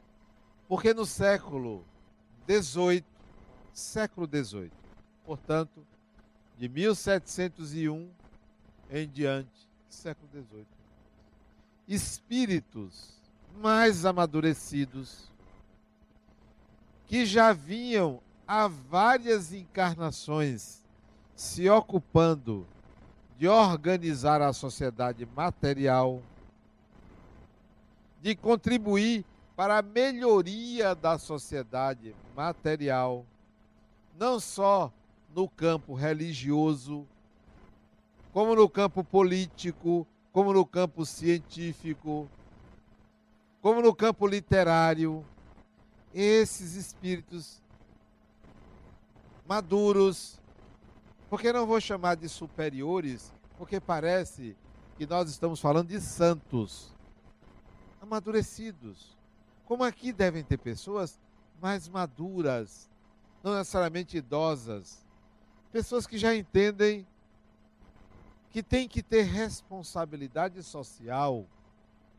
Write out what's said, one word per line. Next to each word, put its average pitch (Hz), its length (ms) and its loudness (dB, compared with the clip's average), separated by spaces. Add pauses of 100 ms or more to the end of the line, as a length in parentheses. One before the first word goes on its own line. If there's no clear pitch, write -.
(680)
Porque 214 260 2
no 220 100 -2
século 143 800 -2 (640)
dezoito, 180 600 2 (680)
século 208 540 -6
dezoito, 104 500 -6 (480)
portanto, 156 600 -6 (720)
de 120 120 -8
mil 185 260 0
setecentos 180 800 -4
e 160 140 -2
um 160 200 -8 (840)
em 151 180 -8
diante, 135 600 -6 (200)
século 151 440 -14
dezoito, 107 360 -20 (1160)
espíritos 185 1300 -4 (420)
mais 220 440 4
amadurecidos, 151 1300 -2 (1800)
que 233 200 2
já 220 260 6
vinham 180 680 -2 (260)
há 214 200 2
várias 190 880 2
encarnações 160 1300 -4 (520)
se - 340 -2
ocupando 160 960 2 (720)
de 147 100 -2
organizar 165 960 4
a 143 120 2
sociedade 123 720 -6 (100)
material, 135 840 0 (2000)
de 208 120 0
contribuir 214 920 0 (300)
para 202 240 2
a 208 40 2
melhoria 226 1120 0
da 160 240 0
sociedade 127 960 -6 (240)
material, 139 880 -2 (920)
não 240 200 0
só 196 540 2 (420)
no 185 140 -2
campo 156 460 -2
religioso, 147 1120 -2 (1300)
como 220 220 2
no 214 140 8
campo 190 340 0
político, 175 1040 0 (260)
como 196 200 4
no 190 120 6
campo 170 400 -2
científico, 160 1200 -4 (1300)
como 226 220 4
no 226 100 8
campo 202 340 0
literário. 165 960 2 (920)
Esses 202 600 2
espíritos 175 880 -10 (1900)
maduros, 196 920 2 (880)
porque 226 240 0
não 240 140 0
vou 220 140 2
chamar 180 340 -2
de 160 140 -8
superiores, 151 1040 -6 (240)
porque 190 240 -8
parece 160 760 -4 (400)
que 151 100 -8
nós 170 220 -2
estamos 165 320 -4
falando 160 280 4
de 196 120 -6
santos 160 920 -2 (1080)
amadurecidos. 208 1160 -6 (480)
Como 247 200 -2
aqui 247 280 -4
devem 180 300 0
ter 139 160 -2
pessoas 185 600 -6 (420)
mais 185 280 -4
maduras, 160 1000 -4 (540)
não 202 120 -2
necessariamente 175 640 -2
idosas, 127 920 -6 (640)
pessoas 226 360 -4
que 220 100 -14
já 226 180 2
entendem 208 720 2 (1400)
que 226 120 -6
tem 247 260 0
que - 140 -6
ter 226 220 2
responsabilidade 175 1400 -6
social, 127 840 -6 (720)